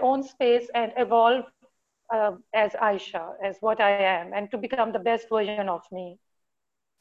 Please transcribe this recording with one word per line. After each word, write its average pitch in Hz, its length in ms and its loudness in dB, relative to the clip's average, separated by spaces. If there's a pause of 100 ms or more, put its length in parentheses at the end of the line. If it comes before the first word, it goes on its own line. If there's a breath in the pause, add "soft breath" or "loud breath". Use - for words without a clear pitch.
own 269 200 2
space 240 520 2
and 233 220 -2
evolve, 233 480 4 (680)
uh, 214 200 0 (220)
as 214 180 2
Aisha, 190 600 -4 (100)
as 196 180 -6
what 220 200 0
I 202 120 6
am, 190 420 0
and 202 160 -6
to 247 80 -6
become 226 340 -2
the 214 60 -4
best 226 320 -2
version 208 380 -2
of 170 140 -4 (100)
me. 180 260 -12 (840)